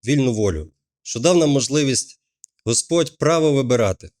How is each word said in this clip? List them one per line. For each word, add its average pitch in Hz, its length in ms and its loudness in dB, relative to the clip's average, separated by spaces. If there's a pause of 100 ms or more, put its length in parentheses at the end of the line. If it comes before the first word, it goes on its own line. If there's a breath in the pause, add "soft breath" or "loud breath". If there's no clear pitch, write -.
вільну 127 300 0
волю, 98 380 -2 (300)
що - 180 -10
дав 175 160 4
нам 156 140 4
можливість, 135 680 -2 (440)
Господь, 160 540 -2
право 156 340 2
вибирати. 120 580 0 (100)